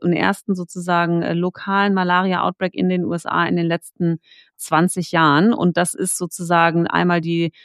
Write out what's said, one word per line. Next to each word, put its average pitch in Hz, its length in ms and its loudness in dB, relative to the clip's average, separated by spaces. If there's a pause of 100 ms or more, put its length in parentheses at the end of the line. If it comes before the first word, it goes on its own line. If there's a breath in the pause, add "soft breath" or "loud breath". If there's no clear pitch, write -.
den 175 100 2
ersten 190 420 0
sozusagen, 170 680 -2
äh, 170 120 -2
lokalen 196 600 0
Malaria-Outbreak 185 800 0
in 185 140 0
den 180 160 0
U 170 100 -4
S 170 120 -6
A 170 200 0
in 175 100 -2
den 170 100 0
letzten 170 520 -4 (380 soft breath)
zwanzig 170 560 -2
Jahren. 160 400 4
Und 180 240 0
das 175 180 0
ist 190 240 -4
sozusagen 170 680 0
einmal 175 340 0
die 170 320 -2 (120)